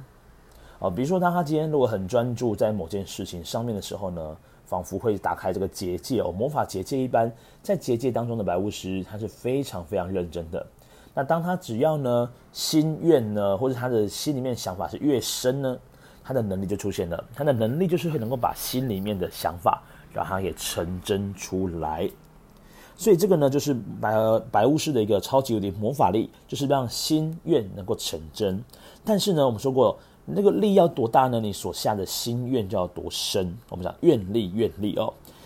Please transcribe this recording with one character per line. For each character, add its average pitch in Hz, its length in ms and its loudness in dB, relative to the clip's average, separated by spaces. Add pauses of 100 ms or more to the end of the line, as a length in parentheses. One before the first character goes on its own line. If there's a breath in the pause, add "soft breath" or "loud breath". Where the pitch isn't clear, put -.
(800 loud breath)
哦， 95 120 -2
比 90 100 -2
如 135 60 0
说 180 120 2
他， 175 120 2
他 175 100 2
今 156 160 0
天 156 140 0
如 151 80 4
果 127 80 6
很 101 180 -2
专 120 300 2
注 117 180 0
在 107 180 2
某 101 160 -4
件 98 200 -4
事 - 160 -8
情 87 220 -10
上 117 180 -4
面 120 120 -4
的 95 60 -6
时 98 140 -10
候 95 140 -6
呢， 80 260 -8 (300 soft breath)
仿 92 180 -4
佛 - 140 -6
会 104 220 0
打 87 160 -2
开 95 180 -4
这 87 60 -4
个 95 80 -2
结 90 320 -6
界 120 200 -2
哦， 90 120 0
魔 107 180 -2
法 139 160 0
结 - 180 -6
界 139 140 -4
一 131 100 0
般， 120 240 2 (300 loud breath)
在 196 160 0
结 123 180 0
界 123 160 0
当 120 160 -2
中 117 80 -4
的 110 80 -2
白 87 140 0
巫 98 140 -2
师， 95 360 -6
他 104 120 -12
是 107 80 -6
非 127 340 -2
常 92 240 -8
非 90 100 -4
常 90 160 -2
认 90 200 -2
真 82 180 -8
的。 87 160 -6 (480 loud breath)
那 139 100 -2
当 160 200 0
他 180 120 -2
只 120 220 -6
要 156 180 2
呢， 123 320 2 (240 loud breath)
心 156 520 2
愿 127 320 4
呢， 101 200 2
或 131 140 2
者 131 60 -2
他 123 120 -4
的 110 200 2
心 143 280 -4
里 127 60 -4
面 127 140 -2
想 92 200 -6
法 87 120 -4
是 101 100 -10
越 135 240 2
深 131 400 -2
呢， 131 160 -2 (460 loud breath)
他 - 100 -6
的 131 80 2
能 95 180 -2
力 98 60 -2
就 95 100 -2
出 98 160 -2
现 90 160 -2
了。 85 160 -6 (120)
他 143 80 -4
的 147 100 4
能 113 260 0
力 190 80 2
就 160 80 0
是 170 140 -2
会 151 80 -2
能 110 100 -4
够 127 80 -4
把 120 200 0
心 127 340 -4
里 98 100 -2
面 101 180 -2
的 90 120 -2
想 - 300 -6
法， - 240 0 (280 loud breath)
让 92 140 -4
他 95 160 -4
给 90 120 -2
成 90 480 -6
真 98 340 -2
出 92 320 -4
来。 82 420 -4 (840 loud breath)
所 - 160 4
以 180 60 8
这 190 100 4
个 185 80 6
呢， 143 140 6
就 139 80 2
是 143 160 2 (260)
白， 110 400 4 (120)
白 107 160 6
巫 151 100 4
师 156 160 -2
的 117 80 4
一 107 40 2
个 101 140 4
超 135 220 2
级 117 140 0
无 107 40 2
敌 98 120 -2
魔 104 200 -2
法 131 200 2
力， 110 180 0 (180 loud breath)
就 - 80 -10
是 135 120 -2
让 131 200 2
心 156 580 0
愿 135 300 4
能 98 80 -10
够 101 120 -2
成 - 260 -6 (100)
真。 101 320 0 (400 loud breath)
但 214 160 2
是 196 140 2
呢， 151 100 4
我 135 60 4
们 110 100 -2
说 131 120 0
过， 123 260 4 (280 loud breath)
那 170 180 0
个 196 80 6
力 196 240 4
要 175 120 8
多 143 200 0
大 156 200 6
呢？ 120 120 0
你 107 120 -2
所 92 220 -6
下 110 220 0
的 95 100 -2
心 120 420 -4
愿 117 220 0
就 104 80 -2
要 90 80 2
多 82 240 -8
深。 92 480 -2 (120)
我 - 60 -10
们 90 80 -6
讲 90 180 -4
愿 113 300 4
力， 104 220 0
愿 110 240 0
力 101 200 -4
哦。 107 140 -2 (340 loud breath)